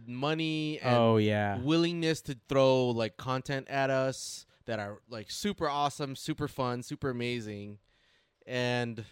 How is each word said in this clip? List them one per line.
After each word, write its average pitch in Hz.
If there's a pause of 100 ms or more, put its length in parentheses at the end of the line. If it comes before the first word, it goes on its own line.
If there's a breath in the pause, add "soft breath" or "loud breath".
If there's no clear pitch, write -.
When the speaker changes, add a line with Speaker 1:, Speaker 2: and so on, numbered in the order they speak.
Speaker 1:
money 156
and 123
Speaker 2:
Oh, 113
yeah. 104
Speaker 1:
willingness 165
to 135 (100)
throw, 131
like, 113
content 131
at 135
us 131 (200)
that 113
are, 104
like, 110
super 196
awesome, 143
super 147
fun, 123
super -
amazing. 107 (680)
And, 120